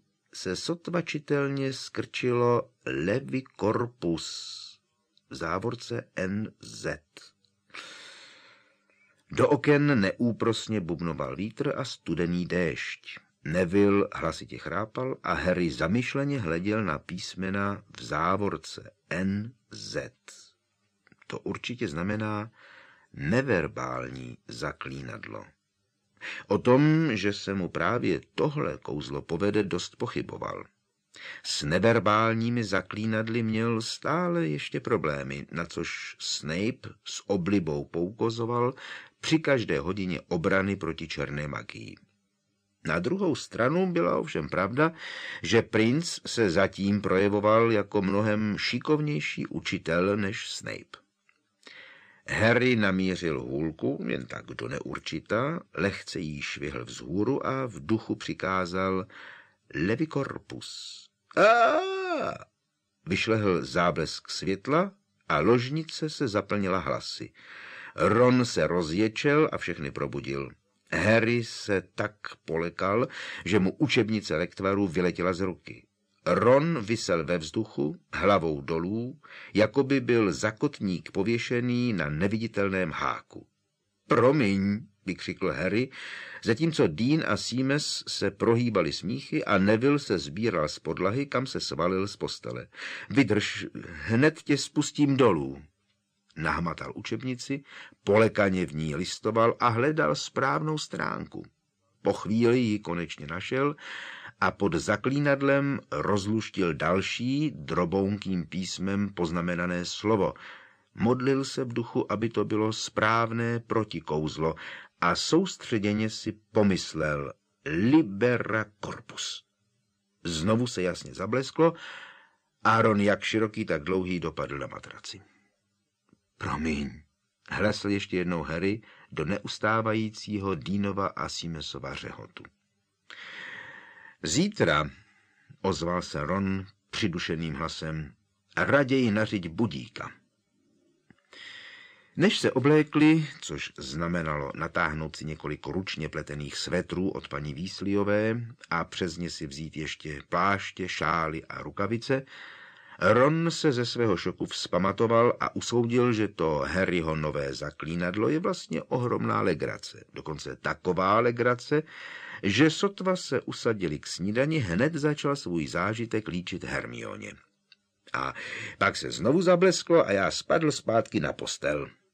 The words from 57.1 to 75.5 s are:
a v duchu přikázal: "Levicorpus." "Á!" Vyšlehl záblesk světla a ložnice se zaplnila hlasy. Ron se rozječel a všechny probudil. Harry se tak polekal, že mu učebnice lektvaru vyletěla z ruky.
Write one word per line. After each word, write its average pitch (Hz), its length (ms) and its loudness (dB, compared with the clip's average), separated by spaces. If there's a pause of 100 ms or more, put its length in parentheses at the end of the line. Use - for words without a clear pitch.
a 131 200 -2
v 78 200 -12
duchu 107 300 0
přikázal: 92 880 -2 (680)
"Levicorpus." - 1300 -4 (300)
"Á!" 233 440 6 (1300)
Vyšlehl 98 580 2
záblesk 80 680 0
světla 139 600 -2 (360)
a 76 100 2
ložnice 127 720 0
se 147 180 -4
zaplnila 98 500 0
hlasy. - 540 -6 (640)
Ron 123 480 6
se 85 220 0
rozječel 107 840 2
a - 60 -4
všechny 78 320 -6
probudil. 69 600 -6 (420)
Harry 113 520 4
se 98 380 -2 (120)
tak 104 200 -4 (300)
polekal, 90 640 0 (360)
že 92 140 4
mu 92 180 2
učebnice 110 600 2
lektvaru 98 500 0
vyletěla 90 460 2
z 85 80 -2
ruky. 85 460 -8 (400)